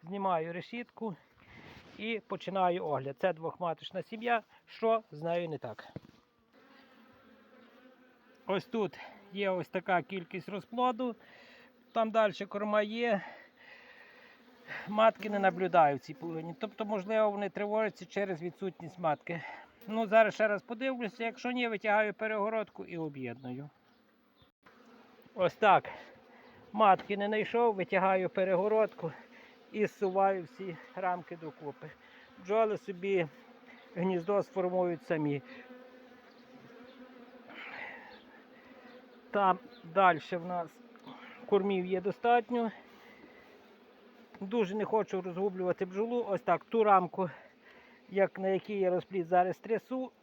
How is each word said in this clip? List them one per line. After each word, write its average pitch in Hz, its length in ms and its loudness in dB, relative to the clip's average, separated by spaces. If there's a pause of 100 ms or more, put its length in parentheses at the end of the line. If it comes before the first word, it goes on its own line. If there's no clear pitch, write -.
Знімаю 175 500 -2
решітку 220 600 -10 (800)
і 214 300 -6
починаю 180 580 0
огляд. 139 340 -4
Це 185 140 2
двохматочна 165 680 -6
сім'я. 226 420 -2 (220)
Що 226 460 0
з 151 100 -14
нею 170 280 -2
не 147 80 -6
так? - 300 -12 (2500)
Ось 190 200 -2
тут 208 340 -4 (340)
є 196 160 -2
ось 180 180 -2
така 180 340 0
кількість 185 480 -10
розплоду. 233 680 -2 (760)
Там 220 200 0
далі 214 220 4
корма 208 480 0
є. 220 400 0 (1700)
Матки 214 420 4
не 208 100 0
наблюдаю 175 580 6
в - 20 -6
цій - 140 -14
половині. 160 460 -8
Тобто, 214 260 -6
можливо, 208 460 2
вони 202 180 -4
тривожаться 208 560 -2
через 190 360 -4
відсутність 175 580 -10
матки. 160 420 -2 (460)
Ну, 220 200 -2
зараз 214 260 6
ще 214 140 0
раз 208 140 0
подивлюся. 240 640 -6
Якщо 233 280 -6
ні, 247 160 -2
витягаю 214 460 2
перегородку 214 720 -4
і 170 120 -10
об'єдную. 135 720 -8 (1600)
Ось 185 220 2
так. 185 340 6 (840)
Матки 202 460 4
не 202 100 0
знайшов, 220 480 2
витягаю 185 540 2
перегородку 190 840 0 (600)
і 208 140 0
зсуваю 196 580 0
всі 175 340 -10 (180)
рамки 180 420 -4
докупи. 151 540 -12 (480)
Бджоли 208 380 2
собі 185 500 -2 (680)
гніздо 180 480 0
сформують 180 600 -2
самі. 147 380 0 (4000)
Там 190 280 2 (340)
далі 180 260 8 (120)
в 170 140 -4
нас 175 220 -4 (800)
кормів 190 400 2
є 185 160 0
достатньо. 233 720 2 (1700)
Дуже 196 340 -2
не 214 100 -2
хочу 202 360 0
розгублювати 185 640 -2
бджолу. 226 440 -4
Ось 190 120 0
так, 170 240 2
ту 226 180 2
рамку, 185 460 4 (800)
як, 190 300 2
на 190 80 -2
якій 190 320 -2
я 185 100 4
розплід 180 380 -2
зараз 180 300 4
трясу 240 540 -6 (120)